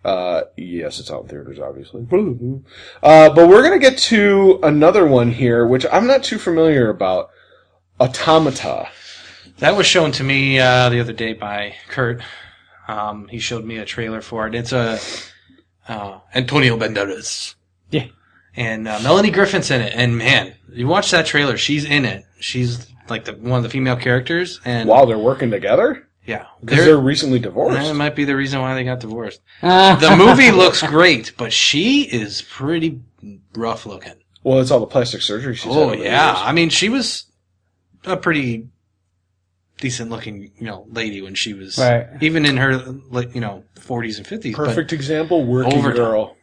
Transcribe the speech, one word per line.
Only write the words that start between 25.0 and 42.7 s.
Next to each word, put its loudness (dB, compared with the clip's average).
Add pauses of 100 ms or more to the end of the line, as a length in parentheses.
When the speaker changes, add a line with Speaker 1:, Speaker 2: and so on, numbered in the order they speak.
Speaker 1:
they're 0
working -2
together? -2 (180)
Speaker 2:
Yeah. -10 (200)
Speaker 1:
'Cause 0
Speaker 2:
They're 4
Speaker 1:
they're 8
recently 0
divorced. -2
Speaker 2:
That -4
might -4
be -2
the -2
reason -4
why -4
they -6
got -6
divorced. -12 (240)
Speaker 3:
Ah. 6
Speaker 2:
The 6
movie 8
looks 4
great, 2
but -6
she 0
is -6
pretty -6 (540)
rough -6
looking. -16 (280)
Speaker 1:
Well, 4
it's 0
all 4
the -6
plastic -2
surgery -6
she's -10
Speaker 2:
Oh, -2
Speaker 1:
had 4
over 0
the -10
Speaker 2:
yeah. 2
Speaker 1:
years. -2
Speaker 2:
I -2
mean, 0
she -2
was -6 (800)
a -6
pretty -4 (1120)
decent -8
looking, -14
you -14
know, -14
lady -8
when -16
she -8
was -14
Speaker 3:
Right. 0 (140)
Speaker 2:
even 0
in 0
her, 0 (340)